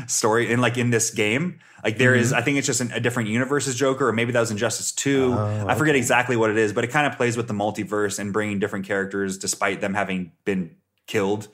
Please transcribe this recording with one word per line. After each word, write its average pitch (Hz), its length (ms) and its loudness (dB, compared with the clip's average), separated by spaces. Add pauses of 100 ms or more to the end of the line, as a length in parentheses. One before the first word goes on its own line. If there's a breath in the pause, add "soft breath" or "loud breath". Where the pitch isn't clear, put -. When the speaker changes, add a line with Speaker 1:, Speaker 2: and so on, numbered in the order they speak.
Speaker 1:
story, 113 440 2
in, 120 120 2
like, 120 160 0
in 120 120 2
this 117 200 0
game. 123 480 0 (260 loud breath)
Like, 110 140 -2
there 127 160 6
is, 120 140 4
Speaker 2:
Mm-hmm. 123 100 2
Speaker 1:
I 120 40 2
think 139 160 2
it's 135 80 -2
just 127 140 0
an, 123 120 -4
a 113 80 -4
different 113 280 -2
universe's 131 460 0
Joker, 135 340 2
or 110 40 2
maybe 117 200 0
that 120 80 2
was 117 100 0
Injustice 107 420 -2
two. 131 440 0
Speaker 2:
Oh, 107 320 -2
Speaker 1:
I 123 60 2
forget 151 200 2
Speaker 2:
okay. 139 40 4
Speaker 1:
exactly 123 380 2
what 113 140 4
it 104 60 0
is, 110 160 2
but 120 120 0
it 120 80 -4
kinda 147 220 0
plays 120 220 0
with 117 120 -4
the 110 60 -4
multiverse 104 640 -2
and 101 140 -4
bringing 104 280 -2
different 98 260 -4
characters 98 500 -2
despite 98 460 -4
them 98 100 -2
having 92 400 -4 (140)
been 92 300 -2 (300)
killed 104 480 -2